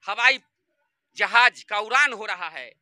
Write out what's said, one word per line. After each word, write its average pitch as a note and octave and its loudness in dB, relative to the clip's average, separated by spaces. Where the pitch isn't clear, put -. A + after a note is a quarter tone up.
हवाई A#3+ 0
जहाज G#3+ 2
का G#3 -8
उड़ान B3 0
हो G#3+ -12
रहा F3+ -10
है। C3 -16